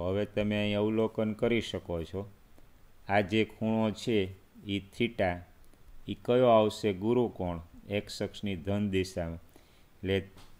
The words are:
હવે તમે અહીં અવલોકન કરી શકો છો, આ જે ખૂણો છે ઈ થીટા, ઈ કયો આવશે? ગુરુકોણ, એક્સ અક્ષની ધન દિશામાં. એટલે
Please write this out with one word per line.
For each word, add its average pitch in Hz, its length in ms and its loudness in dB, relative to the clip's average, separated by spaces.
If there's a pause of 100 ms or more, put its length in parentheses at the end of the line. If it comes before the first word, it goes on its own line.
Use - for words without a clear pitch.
હવે 95 260 0
તમે 104 300 0
અહીં 104 220 0
અવલોકન 110 560 0
કરી 117 260 0
શકો 90 440 -6
છો, 95 180 -8 (840)
આ 101 120 4
જે 107 240 2
ખૂણો 110 460 -2
છે 107 280 0 (480)
ઈ 101 140 -2 (140)
થીટા, 101 420 0 (720)
ઈ 101 140 -8
કયો 123 280 4
આવશે? 107 440 6
ગુરુકોણ, 92 680 -2 (240)
એક્સ 104 340 -4
અક્ષની 101 340 -6
ધન 101 340 -2
દિશામાં. 90 500 -2 (520)
એટલે 95 240 -2 (420)